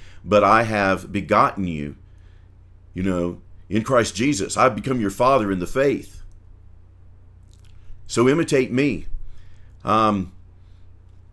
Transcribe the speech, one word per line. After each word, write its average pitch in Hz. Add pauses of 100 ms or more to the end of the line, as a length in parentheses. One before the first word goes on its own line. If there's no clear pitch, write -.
(240)
"But 101
I 110
have 101
begotten 101
you, 76 (1000)
you 92
know, 87 (280)
in 107
Christ 120
Jesus. 113
I've 117
become 120
your 101
father 123
in 92
the 87
faith. - (1800)
So 120
imitate 143
me." 123 (800)
Um, 104 (1000)